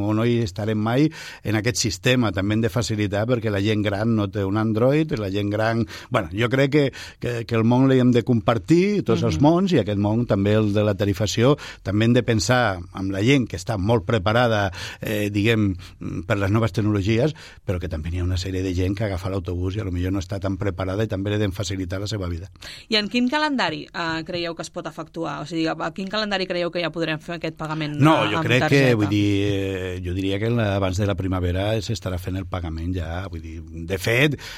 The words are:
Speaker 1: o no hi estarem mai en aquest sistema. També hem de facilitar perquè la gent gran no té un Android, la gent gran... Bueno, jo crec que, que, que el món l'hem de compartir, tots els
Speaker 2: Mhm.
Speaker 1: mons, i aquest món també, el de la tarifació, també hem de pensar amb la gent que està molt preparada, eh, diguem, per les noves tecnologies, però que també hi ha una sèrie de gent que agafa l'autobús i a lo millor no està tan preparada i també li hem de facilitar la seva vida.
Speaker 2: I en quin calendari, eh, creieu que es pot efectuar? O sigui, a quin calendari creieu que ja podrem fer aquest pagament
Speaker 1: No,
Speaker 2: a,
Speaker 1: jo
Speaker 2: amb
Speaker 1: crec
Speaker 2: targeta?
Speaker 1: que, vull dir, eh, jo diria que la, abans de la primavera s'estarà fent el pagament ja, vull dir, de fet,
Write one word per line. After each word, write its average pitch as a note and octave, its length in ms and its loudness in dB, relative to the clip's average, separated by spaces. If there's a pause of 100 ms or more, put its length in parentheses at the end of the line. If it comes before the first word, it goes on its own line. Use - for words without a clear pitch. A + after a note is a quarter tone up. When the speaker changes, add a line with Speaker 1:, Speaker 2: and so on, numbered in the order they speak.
Speaker 1:
o G#2+ 80 0
no G#2+ 120 2
hi A#2+ 200 2
estarem G#2+ 320 -2
mai B2 320 2 (340)
en G#2+ 140 0
aquest A2+ 240 0
sistema. A#2+ 500 2
També G2 220 0
hem A2 80 2
de A2+ 80 0
facilitar G#2 560 -2
perquè A#2 240 0
la G2+ 160 0
gent G#2+ 160 2
gran G#2 340 0
no G2+ 140 0
té G2 160 -2
un G2 120 0 (100)
Android, C3+ 500 2
la G#2 140 -4
gent G2+ 180 -2
gran... A2 360 0 (240)
Bueno, G#2+ 260 -2
jo A2+ 140 0
crec C3+ 220 2
que, D3 100 4 (420)
que, A#2+ 240 -6
que A#2 80 -2
el A2+ 80 4
món B2 240 6
l'hem B2+ 240 6
de A#2 160 4
compartir, D#3+ 800 2
tots E3+ 160 2
els A#2 140 2
Speaker 2:
Mhm. - 60 2
Speaker 1:
mons, E3+ 280 4
i D3+ 80 4
aquest G2+ 200 0
món A2 280 2
també, G#2 320 4
el G#2 140 2
de G#2 100 4
la G#2 120 2
tarifació, G#2+ 580 2 (300)
també G#2+ 220 0
hem A#2+ 80 6
de B2 100 4
pensar A2+ 560 2 (120)
amb F#2+ 200 -4
la F#2+ 120 -2
gent C3 240 4
que - 80 -8
està G#2+ 220 -4
molt G#2+ 280 2
preparada, G#2+ 680 2 (280)
eh, G#2 320 -2
diguem, G#2 440 2 (520)
per G#2 100 0
les G2 140 0
noves A2+ 220 2
tecnologies, A2 600 2 (320)
però F#2 140 -2
que F2+ 80 -6
també D#2+ 240 -6
hi F2 80 -2
ha F2 60 -2
una F#2 120 0
sèrie F#2 260 -4
de F#2+ 100 -2
gent F#2 240 0
que A2 80 -2
agafa F#2+ 240 -4
l'autobús F#2 480 -4
i - 20 -2
a G2+ 60 -4
lo F#2+ 60 -4
millor F2+ 200 -2
no G2 80 -2
està F#2+ 200 -6
tan G2 180 -4
preparada F#2+ 460 -2
i A2 40 0
també G2+ 220 -4
li G#2 140 0
hem G2 80 0
de F2 40 -10
facilitar F#2+ 460 -6
la G#2 60 -6
seva G2 200 -4
vida. F2 220 -8 (400)
Speaker 2:
I A3 80 2
en G#3 100 -2
quin B3 220 0
calendari, A#3+ 580 -2
eh, E3 380 -6
creieu E3+ 300 -6
que E3+ 80 -10
es D#3+ 60 -12
pot E3+ 180 -10
efectuar? D#3 540 -8
O D3 40 -10
sigui, D#3+ 220 -2
a D#3+ 260 -4
quin F#3+ 160 -8
calendari G#3 380 -2
creieu F3 240 -2
que F3 100 -4
ja E3 100 -2
podrem D#3+ 280 -4
fer E3+ 180 -10
aquest D#3+ 180 -6
pagament D#3 460 -6
Speaker 1:
No, D3+ 220 8
Speaker 2:
a, G#2 60 0
Speaker 1:
jo G#2 120 -2
Speaker 2:
amb - 60 -2
Speaker 1:
crec B2 200 4
Speaker 2:
targeta? C#3 220 6
Speaker 1:
que, A#2+ 60 4
vull G#2 140 2
dir, G2+ 380 2
eh, F#2+ 560 -4
jo F2+ 100 -4
diria G2 260 0
que A2+ 100 0
la, A2 260 0
abans F#2+ 220 0
de G#2 80 2
la G2 100 2
primavera F#2 540 0 (120)
s'estarà F#2+ 380 -4
fent F2+ 160 -6
el F#2 120 -6
pagament E2+ 480 -6
ja, F2 340 -6
vull E2+ 120 -10
dir, D#2+ 220 -12
de E2 340 -6
fet, B2 400 0 (200)